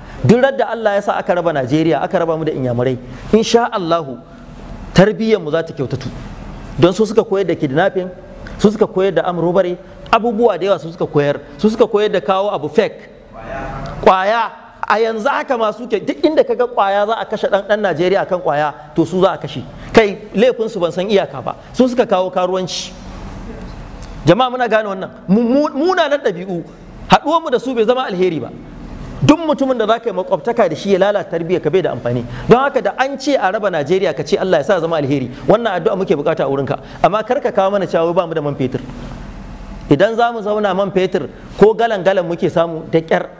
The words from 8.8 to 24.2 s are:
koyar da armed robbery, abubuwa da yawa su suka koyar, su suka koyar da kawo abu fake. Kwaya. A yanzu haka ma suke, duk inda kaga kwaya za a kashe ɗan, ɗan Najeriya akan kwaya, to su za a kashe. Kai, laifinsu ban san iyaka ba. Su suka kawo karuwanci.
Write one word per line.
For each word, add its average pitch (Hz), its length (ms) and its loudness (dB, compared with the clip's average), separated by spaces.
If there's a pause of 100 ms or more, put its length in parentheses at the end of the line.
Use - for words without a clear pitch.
koyar 190 280 0
da 160 80 2
armed 175 200 -4
robbery, 180 360 0 (320)
abubuwa 214 480 2
da 175 80 -2
yawa 190 120 2
su 156 140 -10
suka 170 140 -4
koyar, 143 320 2 (200)
su 214 120 2
suka 226 160 4
koyar 208 240 2
da 185 100 0
kawo 196 300 0
abu 151 180 -4
fake. - 400 -2 (960)
Kwaya. 202 480 4 (320)
A 208 160 0
yanzu 220 300 0
haka 285 280 -2
ma 220 160 0
suke, 226 320 -4
duk - 200 -4
inda 302 200 6
kaga 240 220 0
kwaya 202 400 0
za 226 80 0
a 208 100 -4
kashe 202 240 -2
ɗan, 202 200 2
ɗan 214 120 2
Najeriya 180 460 2
akan 180 160 -2
kwaya, 147 320 0 (200)
to 165 120 2
su 180 160 -2
za 180 100 4
a 151 60 -8
kashe. 139 240 -10 (300)
Kai, 202 260 6 (160)
laifinsu 226 460 2
ban 170 120 0
san 180 160 -4
iyaka 175 320 0
ba. 131 140 -6 (180)
Su 254 160 4
suka 240 180 2
kawo 185 240 0
karuwanci. 185 640 -2 (1300)